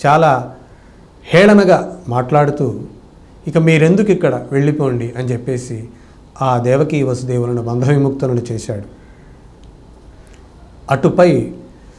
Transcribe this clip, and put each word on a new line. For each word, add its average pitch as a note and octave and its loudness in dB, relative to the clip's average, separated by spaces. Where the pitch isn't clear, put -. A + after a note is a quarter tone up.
చాలా C#3+ 2
హేళనగా F#3+ 4
మాట్లాడుతూ, C3+ 0
"ఇక D#3+ -2
మీరెందుకు E3 4
ఇక్కడ, B2+ -2
వెళ్ళిపోండి" C#3 -2
అని B2 -4
చెప్పేసి A#2+ -8
ఆ B2+ 0
దేవకీ C#3 0
వసుదేవులను B2 -4
బంధవిముక్తులను B2+ 0
చేశాడు. G#2 -8
అటుపై C#3+ 2